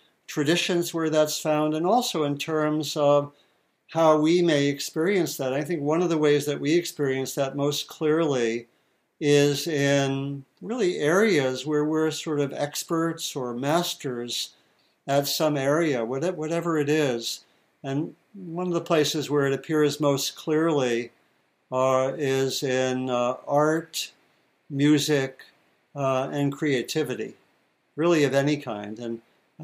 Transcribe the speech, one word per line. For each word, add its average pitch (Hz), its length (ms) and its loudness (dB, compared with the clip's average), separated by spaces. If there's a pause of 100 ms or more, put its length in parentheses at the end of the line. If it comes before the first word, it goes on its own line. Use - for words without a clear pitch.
(260)
traditions 170 640 0
where 160 180 -2
that's 156 300 2
found, 156 340 0
and 160 120 -2
also 202 380 2
in 143 120 -2
terms 151 600 -2
of 143 360 2 (600)
how 160 260 6
we 160 240 4
may 147 240 4
experience 160 720 -2
that. 131 160 -2
I 147 100 -2
think 156 160 -4
one 151 220 0
of 170 80 0
the 165 80 0
ways 147 260 4
that 147 160 -4
we 143 140 2
experience 135 600 -2
that 139 220 -2
most 143 320 -2
clearly 139 800 0 (520)
is 143 480 4
in 139 760 0 (160)
really 196 380 -2
areas 147 680 2
where 147 180 0
we're 156 260 0
sort 147 300 -4
of 139 120 -2
experts 160 800 -4
or 123 200 -6
masters 131 960 -4 (560)
at 143 200 2
some 151 300 0
area, 143 480 0
whate-, 139 320 -4
whatever 160 420 -2
it 143 120 0
is. 135 540 0 (380)
And 156 320 -4 (200)
one 180 320 -8
of 175 80 -2
the 170 80 0
places 151 480 0
where 143 160 2
it 135 80 0
appears 147 460 0
most 143 360 0
clearly, 143 760 0 (600)
uh, 131 440 2
is 135 460 0
in, 127 460 0
uh, 123 280 0 (100)
art, 156 640 0 (560)
music, 143 760 2 (520)
uh, 135 340 0
and 143 220 0
creativity, 127 800 -2 (640)
really 160 280 4
of 131 100 0
any 139 240 2
kind. 107 400 -8
And 117 220 -8 (440)